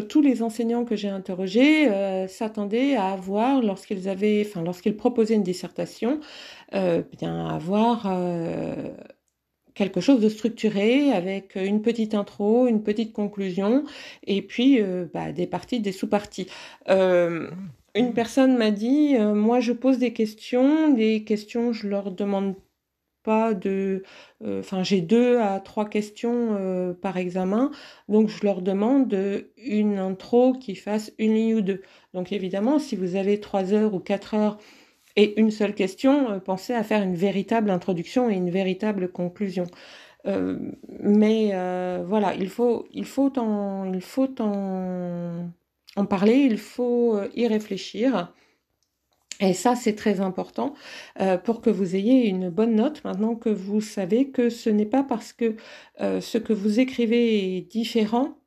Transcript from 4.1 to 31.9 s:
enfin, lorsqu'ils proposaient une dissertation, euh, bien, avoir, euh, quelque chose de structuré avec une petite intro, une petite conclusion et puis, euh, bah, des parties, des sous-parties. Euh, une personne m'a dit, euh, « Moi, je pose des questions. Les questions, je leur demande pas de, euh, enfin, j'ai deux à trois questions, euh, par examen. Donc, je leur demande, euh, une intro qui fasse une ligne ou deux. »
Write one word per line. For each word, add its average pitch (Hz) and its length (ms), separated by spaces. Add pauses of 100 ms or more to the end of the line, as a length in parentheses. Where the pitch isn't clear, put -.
enfin, 180 160
lorsqu'ils 180 340
proposaient 226 380
une 214 80
dissertation, 180 800 (540)
euh, 175 280 (160)
bien, 165 300
avoir, 202 580
euh, 170 680 (1000)
quelque 190 260
chose 254 200
de 214 100
structuré 220 840
avec 190 420
une 202 280
petite 220 320
intro, 214 520
une 214 160
petite 214 300
conclusion 202 720 (420)
et 196 140
puis, 247 400
euh, 180 320
bah, 160 200
des 170 140
parties, 233 340
des 202 120
sous-parties. 202 540 (420)
Euh, 175 640 (440)
une 247 200
personne 254 420
m'a 220 140
dit, 262 460
euh, « 208 180
Moi, 220 260
je 233 120
pose 254 260
des 240 160
questions. 269 800
Les 220 300
questions, 233 500
je 214 140
leur 202 220
demande 196 440 (680)
pas 220 300
de, 190 500 (400)
euh, 196 180
enfin, 190 220
j'ai 185 200
deux 240 380
à 196 200
trois - 260
questions, 226 720
euh, 185 360
par 180 240
examen. 185 520 (380)
Donc, 214 220
je - 140
leur 190 180
demande, 208 500
euh, 196 300 (160)
une 208 400
intro 240 560
qui 208 200
fasse 214 440
une 220 160
ligne 220 200
ou 226 60
deux. » 190 220 (320)